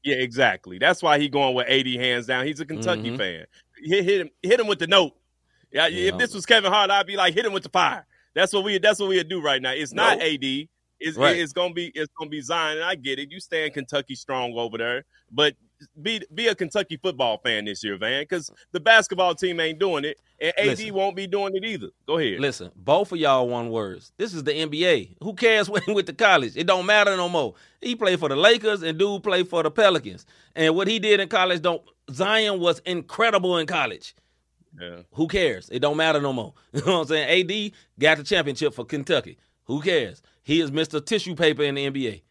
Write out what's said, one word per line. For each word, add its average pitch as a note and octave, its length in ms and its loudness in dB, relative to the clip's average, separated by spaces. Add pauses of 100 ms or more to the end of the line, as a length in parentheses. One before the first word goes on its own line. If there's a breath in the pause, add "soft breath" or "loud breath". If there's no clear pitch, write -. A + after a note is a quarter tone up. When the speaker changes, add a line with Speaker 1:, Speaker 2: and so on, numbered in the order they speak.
Speaker 1:
Yeah, C#3 120 0
exactly. A#2 600 0
That's D#3+ 240 2
why D3+ 160 4
he D3 100 0
going C3+ 280 2
with A#2+ 120 0
A C3+ 140 4
D B2+ 140 -4
hands B2 300 -2
down. B2+ 200 -2
He's D3+ 140 -8
a E3+ 60 -8
Kentucky A#2 440 -4
Speaker 2:
Mm-hmm. B2 60 -6
Speaker 1:
fan. F2 300 -6 (360 soft breath)
Hit, F3+ 220 0
hit F#3+ 160 2
him, D#3 100 -8 (120)
hit A3 180 4
him G#3+ 80 0
with F#3+ 100 0
the E3 80 -4
note. F3 280 4 (580)
Yeah, D#3+ 160 2
Speaker 2:
Yeah. F3+ 240 0
Speaker 1:
if F3+ 60 -8
this A#3+ 140 0
was F#3 140 -10
Kevin G#3 260 6
Hart, G3+ 180 4
I'd G3 160 2
be G3 100 -8
like, F3+ 180 2
"Hit A3 100 0
him G#3 80 -2
with F#3+ 120 -4
the - 40 -16
fire." F3 380 0 (260)
That's F#3 200 0
what G3+ 120 0
we, G3+ 140 0
that's G3+ 220 2
what G3 80 -2
we'd F3+ 200 0
do F3 140 -6
right C#3 180 0
now. C3 120 -4
It's C#3+ 200 -6
not G#3+ 260 2
Speaker 2:
Nope. E3 100 -2
Speaker 1:
A D3+ 80 -2
D. C3+ 320 -6 (320)
It's, D#3 180 -8
Speaker 2:
Right. C#3+ 180 4
Speaker 1:
it's D#3+ 160 -4
gonna F3 220 -2
be, F3 200 -6
it's D#3 240 -6
gonna D#3 120 -12
be D3+ 100 -8
Zion. D#3 380 -2
And E3 80 -6
I F#3+ 80 -2
get C3+ 240 -6
it. C#3+ 120 -12
You F3 80 -16
stand D#3 360 -6
Kentucky C#3 400 -6
strong B2 420 -6
over A2+ 220 -6
there, A#2+ 260 -4 (260)
but D3 240 2 (460)
be, G#3+ 220 -6 (100)
be A3 140 -4
a G#3+ 80 2
Kentucky F3 420 -6
football B2+ 480 -2
fan G#2+ 220 -2
this G#2 180 -10
year, G2+ 140 -6
Van, B2+ 280 -4
'cause F3 240 -6 (220 soft breath)
the F3 80 -6
basketball F#3 540 4
team F3 260 -4
ain't D#3+ 180 -4
doing E3 280 -2
it, - 120 -8 (220)
and D#3+ 160 -2
A G3+ 60 2
D G#3 80 4
Speaker 2:
Listen. G#3+ 240 -6
Speaker 1:
won't F#3+ 220 0
be G3 100 -6
doing G3 300 -4
it F#3+ 80 -4
either. D#3+ 240 -8 (180)
Go D#3 120 -2
ahead. A#2 220 -2
Speaker 2:
Listen, C3 340 -4
both D3+ 380 0
of E3+ 60 -6
y'all C3+ 300 4
one A#2+ 220 -4
words. G2+ 460 -6
This G#3 160 -4
is D#3 120 -8
the D3+ 100 0
N D#3 160 -4
B D#3 160 -2
A. C#3 360 0
Who G3 120 -8
cares G#3+ 340 2
<laughs> - 20 -10
what G3+ 120 -2
he G#3 100 -4
went G3 140 0
to D3 80 -10
college? E3 420 4
It E3 100 -2
don't F#3 200 2
matter G3+ 300 6
no F3 120 -2
more. D3 260 -2 (280 soft breath)
He A#3+ 140 -6
played F#3 220 0
for D3 120 -2
the C3+ 60 0
Lakers G#3 460 4
and D#3+ 160 -4
dude G3 260 0
played F3+ 240 0
for E3+ 140 0
the D#3 80 2
Pelicans. D#3 540 2 (320 soft breath)
And D#3+ 180 4
what F#3+ 140 2
he A3+ 120 0
did G#3 200 4
in F#3 80 -4
college F#3 320 2
don't, E3+ 220 0 (280)
Zion G3+ 500 0
was E3+ 260 2
incredible F3+ 720 0
in D#3+ 80 -2
college. C#3+ 480 -6 (640)
Speaker 1:
Yeah. F2 180 -14 (140)
Speaker 2:
Who D#3+ 160 -2
cares? D3+ 420 -2
It B2+ 100 -4
don't D3 180 0
matter D#3+ 220 4
no C#3 120 -2
more. A2+ 300 -6
<laughs> - 100 -20
You C#3+ 140 -2
know F#3+ 80 2
what E3+ 80 2
I'm C#3 60 -4
saying? D3+ 200 0
A F3+ 140 4
D G#3 320 -4 (240 soft breath)
got D3+ 180 6
the D3 80 -12
championship C#3+ 480 0
for A#2+ 140 -10
Kentucky. C#3 500 -4 (280)
Who C#3+ 180 -4
cares? D3+ 400 -2 (240)
He D#3 140 2
is D3 100 -2
Mister D3+ 300 -2
Tissue F#3 340 -4
Paper D3+ 280 2
in C#3+ 120 0
the C#3 120 -4
N C3+ 80 -4
B C3+ 140 -4
A. G2 220 -10